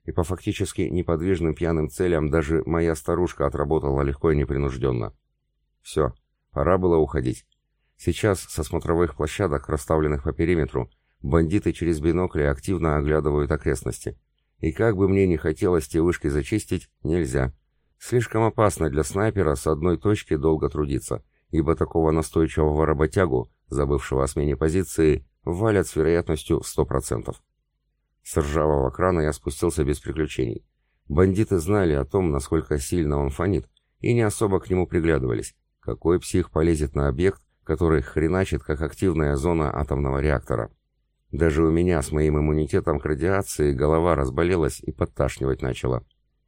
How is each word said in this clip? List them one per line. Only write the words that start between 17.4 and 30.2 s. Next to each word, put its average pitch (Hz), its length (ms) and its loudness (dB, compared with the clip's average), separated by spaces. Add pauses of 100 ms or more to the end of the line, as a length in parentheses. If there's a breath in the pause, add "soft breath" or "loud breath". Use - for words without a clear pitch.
Слишком 113 460 -2
опасно 104 460 2
для 71 140 0
снайпера 95 520 0
с - 120 -4
одной 80 300 2
точки 104 400 0
долго 73 320 2
трудиться, 69 540 -4 (280)
ибо 78 240 2
такого 80 360 2
настойчивого 78 720 0
работягу, 76 680 0 (160)
забывшего 69 560 0
о 67 40 0
смене 73 280 -2
позиции, 78 720 0 (180)
валят 98 440 0
с - 80 -14
вероятностью 80 640 0
в - 60 -12
сто - 180 -2
процентов. - 560 -4 (840)
С - 140 -6
ржавого 73 540 2
крана 90 300 0
я 76 120 0
спустился - 500 -2
без 69 160 -2
приключений. 71 680 -4 (420)